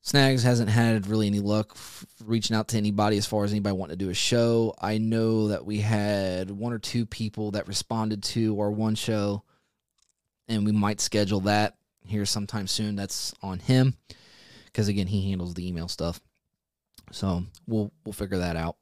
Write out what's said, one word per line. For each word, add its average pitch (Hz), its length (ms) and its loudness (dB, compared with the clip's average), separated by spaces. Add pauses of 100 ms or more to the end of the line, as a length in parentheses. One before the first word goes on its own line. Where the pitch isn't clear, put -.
Snags 135 420 4
hasn't 117 260 4
had 113 380 4
really 107 200 2
any 101 120 2
luck 104 340 0
f-, - 320 -18 (200)
reaching 113 300 0
out 110 140 0
to 113 80 0
anybody 104 400 2
as 104 80 0
far 104 180 0
as 101 80 0
anybody 104 240 0
wanting 87 220 -6
to 95 80 -2
do 92 40 -2
a 90 40 -2
show. 117 680 2
I 107 180 0
know 110 520 2
that 80 160 -2
we 104 140 -2
had 101 720 0
one 107 240 -6
or 113 60 -6
two 120 260 -2
people 107 460 -6
that 101 160 -4
responded 107 560 -4
to 110 360 0
our 104 120 0
one 110 240 0
show, 104 480 -2 (1040)
and 107 180 2
we 107 60 2
might 104 280 2
schedule 104 420 0
that 104 360 2 (280)
here 101 200 -2
sometime 104 400 -4
soon. 104 300 -2
That's - 460 -6
on 92 180 -6
him, 131 360 4 (760)
'cause, 107 140 2
again, 98 200 0
he 98 220 0
handles 90 240 -4
the 90 140 -8
email 85 200 -6
stuff. 82 320 -4 (920)
So 90 320 -2 (220)
we'll, 107 260 -2 (140)
we'll 107 80 -10
figure 98 240 -6
that 87 180 -2
out. 82 260 -6